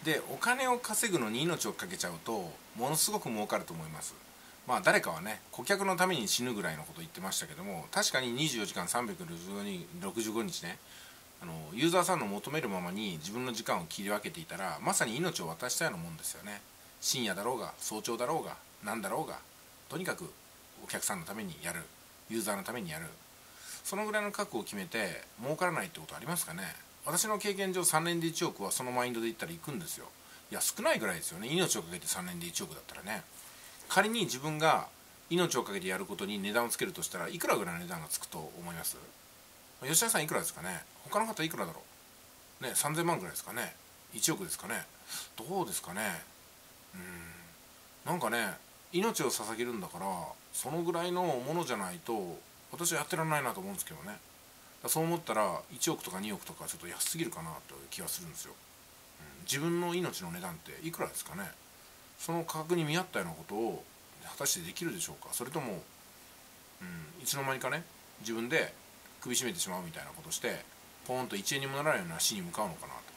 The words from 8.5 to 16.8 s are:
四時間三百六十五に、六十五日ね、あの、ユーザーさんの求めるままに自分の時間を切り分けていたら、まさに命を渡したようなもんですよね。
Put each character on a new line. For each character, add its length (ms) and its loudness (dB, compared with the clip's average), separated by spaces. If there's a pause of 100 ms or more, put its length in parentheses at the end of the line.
四 60 2
時 80 -4
間 140 -2
三 200 2
百 120 -6
六 100 -8
十 240 -8
五 100 -4
に、 220 -4 (160)
六 200 -2
十 100 0
五 120 2
日 200 -4
ね、 160 -6 (600)
あ 40 -12
の、 80 -8 (200)
ユ 140 4
ー 40 8
ザ 100 8
ー 20 6
さ 120 6
ん 40 2
の 60 0
求 260 -2
め 100 2
る 80 0
ま 120 0
ま 100 -2
に 260 -2
自 140 -6
分 140 -2
の 80 -2
時 100 -4
間 160 2
を 60 -4
切 180 -6
り 60 -2
分 120 2
け 100 -4
て 80 -10
い 60 -10
た 120 -8
ら、 240 -2
ま 120 2
さ 120 6
に 120 -2
命 240 0
を 60 -4
渡 220 -4
し 80 2
た 80 2
よ 60 2
う 20 -6
な 60 -6
も 100 -6
ん 80 -10
で 60 -12
す 100 -4
よ 100 -12
ね。 180 -8 (380)